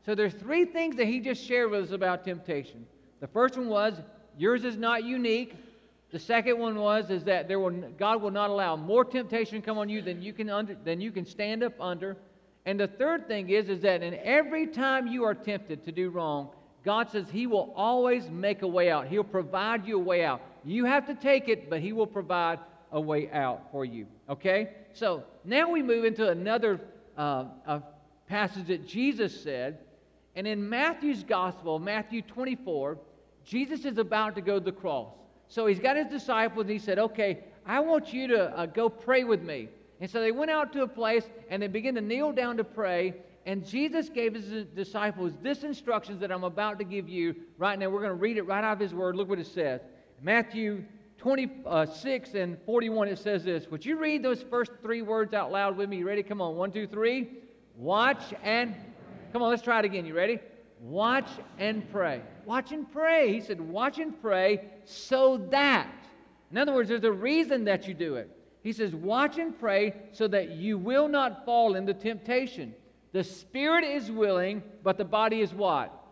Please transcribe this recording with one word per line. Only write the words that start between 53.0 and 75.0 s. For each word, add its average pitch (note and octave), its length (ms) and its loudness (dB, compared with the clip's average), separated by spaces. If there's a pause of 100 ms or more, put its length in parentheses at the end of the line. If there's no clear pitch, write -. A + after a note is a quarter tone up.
it G3 100 -4
says G3+ 240 0
this. F3 280 -4
Would D#3 160 -8
you D#4 100 0
read D4+ 260 0
those B3+ 200 0
first A#3+ 300 -2 (100)
three A3+ 180 -2
words G#3+ 320 0
out F3+ 180 0
loud G3 280 0
with G3+ 100 0
me? G3 100 -4
You F3 80 -2
ready? G#3 160 0
Come G3+ 200 -4
on. E3 140 -2
One, F#3+ 160 -2
two, G#3 140 -4
three. A#3 440 0 (460)
Watch G3+ 640 2
and, A3+ 320 0 (580)
come A#3+ 100 0
on, A#3 80 4
let's A#3 120 2
try A#3 160 2
it G#3+ 60 4
again. F#3+ 220 -2
You D#3 80 -8
ready? G3+ 260 2 (400)
Watch G#3 480 0 (300)
and G#3+ 340 -2
pray. D#3 300 0 (240)
Watch B3+ 260 -4
and D4+ 180 -8
pray. D#4 420 4
He A3+ 80 0
said, G3 200 -6
"Watch F#3+ 380 -2
and D#4 220 -6
pray G3+ 440 4 (200)
so C4 520 4 (140)
that." C4+ 400 4 (600)
In F#3+ 80 -2
other C#4 160 4
words, A#3 140 4
there's A3+ 160 0
a A3 80 6
reason C4 520 2
that F#3+ 220 2
you F#3+ 80 -6
do D3+ 220 -2
it. A2 120 -8 (340)
He A3 100 -4
says, G#3 220 -2
"Watch B3 440 0
and E4 200 -4
pray G#3 360 2 (180)
so A3 160 0
that F#3 220 2
you F#3+ 280 -2
will B3+ 280 4
not C4+ 380 0
fall A#3 320 4
into F#3+ 180 0
temptation. A3+ 800 -4 (380)
The F3+ 120 0
spirit D#4 600 0
is C#4 260 -4
willing, G3+ 520 2 (200)
but F#3+ 160 2
the E3 60 0